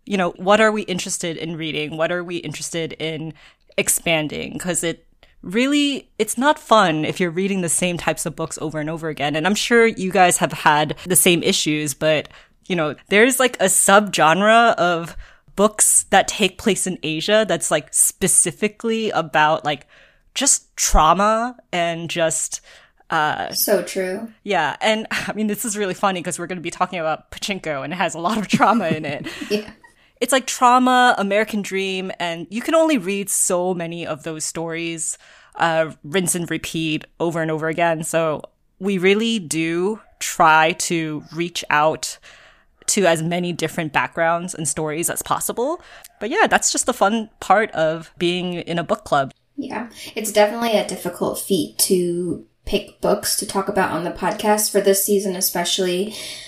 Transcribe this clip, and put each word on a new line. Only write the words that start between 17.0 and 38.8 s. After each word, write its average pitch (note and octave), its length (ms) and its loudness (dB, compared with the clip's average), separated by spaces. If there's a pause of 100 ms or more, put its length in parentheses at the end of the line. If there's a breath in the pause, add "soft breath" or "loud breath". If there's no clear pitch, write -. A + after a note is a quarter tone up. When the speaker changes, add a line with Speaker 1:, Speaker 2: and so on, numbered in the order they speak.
Speaker 1:
Asia G3 460 0
that's, E3+ 220 -2
like, D#3 240 -2
specifically A3 1160 0
about, D#3 540 2
like, D3 220 -4 (480 soft breath)
just - 420 -2
trauma G#3 800 4 (160)
and E3+ 380 -2
just, - 500 -2 (480 soft breath)
uh, D3+ 440 -2
Speaker 2:
So F#3+ 300 0
true. F#3+ 480 -6 (120)
Speaker 1:
Yeah. E3+ 400 -2
And, A3 260 0
<laughs> - 20 -8
I - 220 -6
mean, G#3+ 140 -2
this G#3 180 -4
is G#3 140 -6
really F#3 160 -2
funny F#3 280 -2
'cause F3 160 -6
we're F3 100 -8
gonna F3+ 120 -8
be D#3+ 100 -8
talking F3+ 280 -4
about D#3 320 -4
Pachinko, D#3+ 520 -6
and F#3 120 -8
it - 20 -8
has F3 180 -2
a D#3+ 60 -8
lot G#3 160 0
of G3+ 120 -4
trauma G#3+ 400 2
in D#3 180 -4
it. C#3+ 200 -8 (120)
Speaker 2:
<laughs> - 100 -10
Yeah. G#3 220 -4 (500 soft breath)
Speaker 1:
It's, B3 120 -2
like, C4 140 2
trauma, B3 680 4
American G3+ 460 0
Dream, F#3+ 580 -4
and E3+ 300 -6
you G#3+ 100 -6
can D#4+ 140 -2
only D#4+ 240 4
read G3 320 -4
so F3+ 420 0
many E3+ 340 -8
of C#3+ 160 -6
those D#3 220 -8
stories, E3 720 -6 (380 soft breath)
uh, D#3+ 380 0 (120)
rinse E3+ 300 0
and E3+ 160 -4
repeat D#3+ 560 -4 (120)
over E3+ 220 -2
and D#3+ 100 -2
over D#3 180 -2
again. E3 360 0
So D#3+ 380 -2 (360)
we F#3+ 200 0